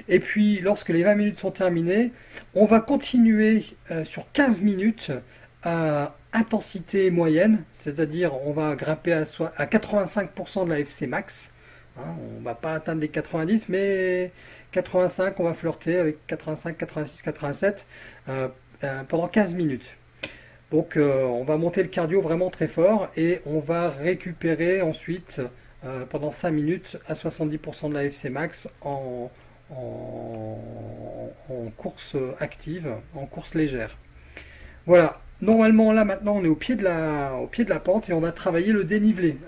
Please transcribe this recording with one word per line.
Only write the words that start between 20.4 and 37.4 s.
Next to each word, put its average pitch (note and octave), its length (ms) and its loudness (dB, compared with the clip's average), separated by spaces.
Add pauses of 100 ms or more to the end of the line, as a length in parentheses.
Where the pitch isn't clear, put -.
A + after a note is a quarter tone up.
Donc, E3 260 0
euh, C#3 260 4
on B2 220 -2
va D3+ 120 0
monter E3+ 260 0
le D#3+ 60 -4
cardio F3 320 0
vraiment E3+ 300 0
très - 160 -4
fort F#3 500 4
et E3+ 300 0
on D3+ 140 -2
va E3+ 280 -2
récupérer E3+ 960 -2
ensuite, E3 580 -6 (440)
euh, C3 200 -8
pendant D3 280 -6
cinq - 180 -4
minutes D#3 560 -2
à D#3+ 80 -6
soixante-dix D#3 420 -4
pour D3+ 180 -10
cent D3+ 140 -6
de D3 60 -4
la C#3+ 160 -2
F C#3+ 40 -10
C - 140 -10
max C#3+ 400 -8 (140)
en, C3 480 -8 (400)
en, A#2+ 880 -10 (880)
en A#2+ 300 -8
course - 380 -10 (240)
active, D#3 480 -10 (260)
en C#3 100 -12
course - 300 -12
légère. C3 420 -2 (880)
Voilà. E3+ 380 6 (200)
Normalement, A3 500 8
là, A3 120 6
maintenant, G#3 320 0
on F#3+ 80 0
est E3 40 4
au D#3 80 4
pied A#3+ 200 -2
de G3+ 60 -2
la, D#3 520 0
au B2 120 -6